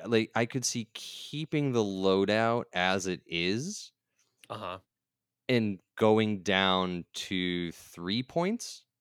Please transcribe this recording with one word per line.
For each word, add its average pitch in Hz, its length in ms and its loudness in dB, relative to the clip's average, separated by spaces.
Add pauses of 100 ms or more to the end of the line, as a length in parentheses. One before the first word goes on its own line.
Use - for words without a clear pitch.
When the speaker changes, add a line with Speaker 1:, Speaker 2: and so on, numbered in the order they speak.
Speaker 1:
like, 113 300 2
I 117 100 2
could 123 200 -6
see 117 280 -4
keeping 147 800 -4
the 117 100 4
loadout 98 920 2
as 92 340 2
it 90 180 -4
is 101 640 -4 (580)
Speaker 2:
Uh-huh. 95 300 -10 (680)
Speaker 1:
and 110 300 2 (160)
going 110 480 4
down 92 720 2
to 90 580 -4
three 95 520 -6
points. - 600 -6 (160)